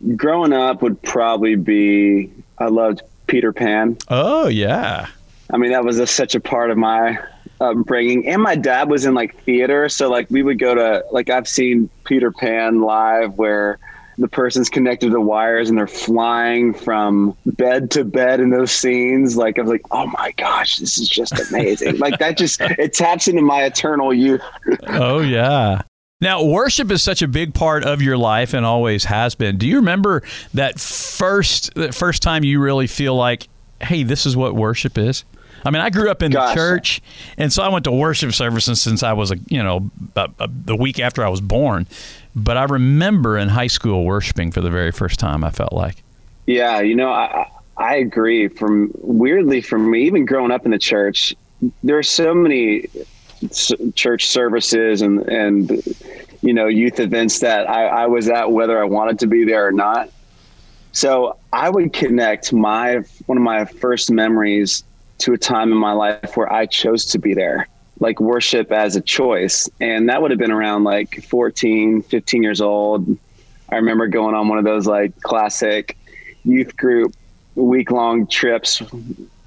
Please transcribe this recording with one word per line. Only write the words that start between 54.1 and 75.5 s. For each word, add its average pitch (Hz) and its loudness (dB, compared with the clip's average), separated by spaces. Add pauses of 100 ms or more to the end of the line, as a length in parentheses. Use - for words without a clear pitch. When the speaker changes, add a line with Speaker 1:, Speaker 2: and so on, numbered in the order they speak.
Speaker 1:
services 113 2
and, 101 2
and, 104 0 (600)
you 123 2
know, 113 2
youth 113 2
events 113 0
that 110 0
I, 113 0
I 117 0
was 120 0
at 117 0
whether 113 2
I 104 0
wanted 107 0
to 117 0
be 117 4
there 107 2
or 98 0
not. 104 0 (800)
So 131 0 (140)
I 147 0
would 180 2
connect 120 0
my, 113 2 (220)
one 127 0
of 123 2
my 110 0
first 123 -2
memories 107 2 (360)
to 123 0
a 113 2
time 113 0
in 110 4
my 104 2
life 107 -2
where 110 0
I 110 0
chose 113 0
to - -2
be 98 0
there, 87 -2 (320)
like, 113 -2
worship 117 0
as 107 0
a 92 0
choice. 104 0 (140)
And 113 0
that 135 0
would 151 0
have 123 0
been 113 0
around, 107 0
like, 101 -2
fourteen, 110 0
fifteen 117 -2
years 104 -2
old. 104 0 (520)
I 110 -4
remember 113 0
going 110 0
on 107 0
one 107 0
of 104 0
those, 107 0
like, 101 0
classic 107 -2 (480)